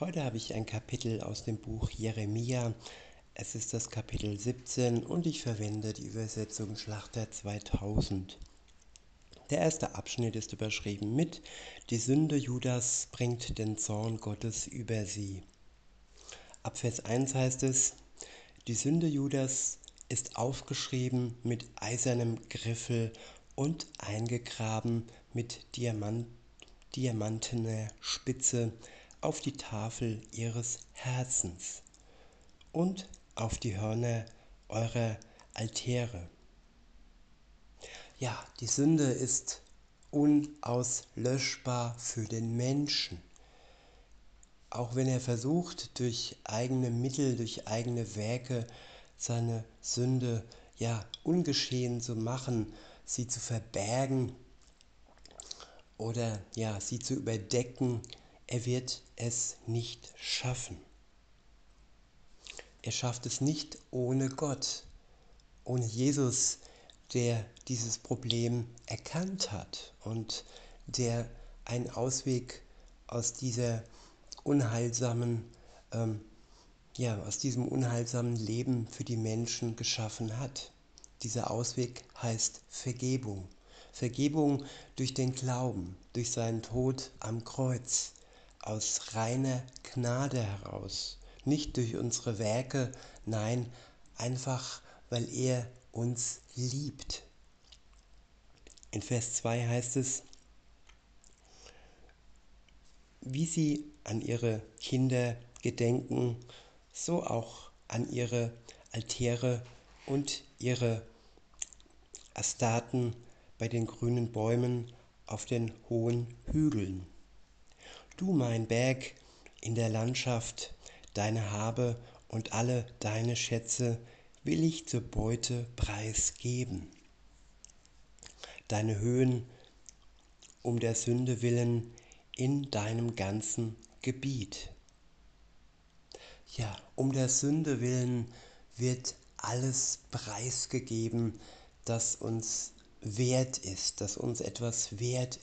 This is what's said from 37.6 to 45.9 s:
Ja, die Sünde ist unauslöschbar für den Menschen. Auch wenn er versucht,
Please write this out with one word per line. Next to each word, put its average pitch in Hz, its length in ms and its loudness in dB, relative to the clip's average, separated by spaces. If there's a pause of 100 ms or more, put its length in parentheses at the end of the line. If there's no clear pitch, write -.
Ja, 120 240 -2 (180)
die 120 60 -2
Sünde 143 440 6
ist - 500 0 (500)
unauslöschbar 123 1900 2
für - 260 -2
den 113 320 0
Menschen. 131 640 2 (1500)
Auch 120 240 -2
wenn 131 140 4
er 127 120 4
versucht, 127 800 0